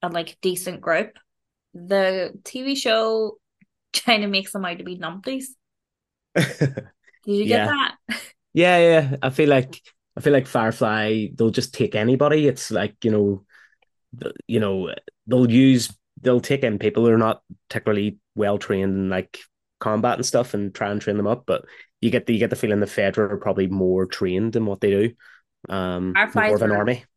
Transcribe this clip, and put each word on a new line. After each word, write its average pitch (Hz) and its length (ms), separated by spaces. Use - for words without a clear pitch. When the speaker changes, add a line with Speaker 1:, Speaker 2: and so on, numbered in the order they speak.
Speaker 1:
and, 175 120
like, 170 160
a - 120
decent 180 380
group. 170 360
The 190 600
T 254 220
V 269 100
show 220 640
<laughs> - 260
kinda 214 340
makes 196 260
them 196 120
out 175 140
to 185 60
be 180 140
numpties. 196 460
Speaker 2:
<laughs> - 420
Speaker 1:
Did - 500
you 202 180
Speaker 2:
Yeah. 214 220
Speaker 1:
get 294 80
that? 226 160
<laughs> - 80
Speaker 2:
Yeah, 175 260
yeah. 160 440
I 135 80
feel 147 180
like, 131 320
I - 60
feel 147 100
like 135 160
Firefly, 110 760
they'll 113 160
just - 200
take - 220
anybody. 139 540
It's 127 240
like, 104 320
you 113 80
know, 101 320
th-, - 140
you 113 100
know, 95 340
they'll 123 200
use, 127 480
they'll 123 200
take 135 240
in 107 160
people 107 260
who 117 60
are 113 40
not 110 260
particularly 104 500
well 104 240
trained 98 340
in, 95 160
like, 95 300
combat 110 400
and 123 80
stuff 123 260
and 101 220
try 101 160
and 104 100
train 104 160
them 101 120
up. 123 180
But - 180
you 117 100
get 120 160
the, 117 60
you 110 80
get 113 100
the 107 60
feeling 107 240
the 101 60
Fedra 98 440
are 101 60
probably 95 320
more 92 380
trained 101 500
in 113 100
what 98 140
they 104 100
do. 104 220
Um, 92 460
Speaker 1:
Fireflies 214 340
Speaker 2:
more 214 80
of 202 60
an 107 80
Speaker 1:
were, - 60
Speaker 2:
army. 123 280